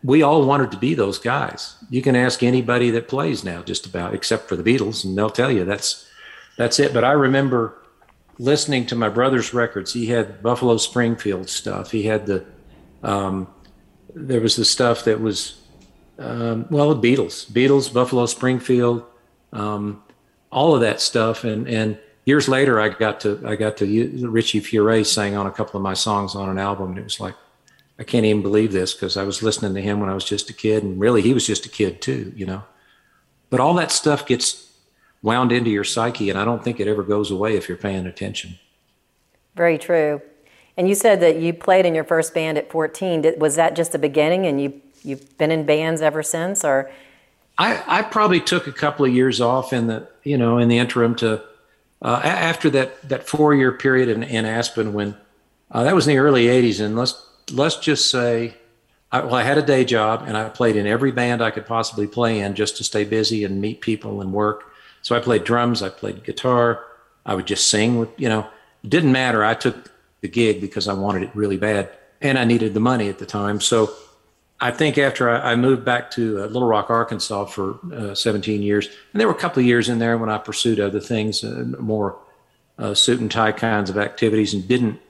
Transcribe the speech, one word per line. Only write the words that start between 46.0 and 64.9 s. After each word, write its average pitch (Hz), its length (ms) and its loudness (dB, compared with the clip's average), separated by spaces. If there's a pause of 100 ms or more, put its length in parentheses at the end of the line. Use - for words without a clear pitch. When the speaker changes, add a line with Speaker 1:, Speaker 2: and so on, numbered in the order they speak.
Speaker 2:
ever 156 220 0
since, 175 400 -4
or? 135 260 2 (680)
Speaker 1:
I, 220 280 0
I 185 180 2
probably 208 360 2
took - 260 -2
a 143 60 -10
couple 147 340 0
of 127 80 4
years 123 280 2
off 127 320 0
in 117 140 0
the, 113 200 -6 (160)
you 143 140 0
know, 120 200 4
in 120 120 4
the 120 80 6
interim 120 380 2
to, 110 280 -2 (580)
uh, 120 220 0
a-, - 40 0
after 165 420 0
that, 131 400 -2
that 131 180 -6
four-year 147 460 4
period 127 340 2
in, 113 160 -2
in 113 220 -2
Aspen 110 480 -2
when, 104 240 -4 (520)
uh, 113 140 -2
that 160 120 2
was 139 120 4
in 147 80 4
the 131 60 4
early 131 260 6
eighties, 120 320 4
and 107 160 -2
let's, 123 260 -4 (300)
let's 143 240 0
just - 360 0
say, 120 420 0 (580)
I, 127 100 0
well, 120 120 -2
I 127 100 2
had 139 140 2
a 147 60 2
day 135 200 4
job, 113 440 0
and 107 100 -4
I 110 100 -4
played 110 300 2
in 104 100 0
every 120 240 2
band 120 300 0
I 113 100 0
could - 140 -10
possibly 110 420 -2
play 113 320 0
in 101 160 -4
just 104 220 -2
to - 80 -8
stay 107 180 -2
busy 107 400 0
and 98 160 -4
meet 107 220 -6
people 104 400 -4
and 95 100 -6
work. 104 400 -2 (300)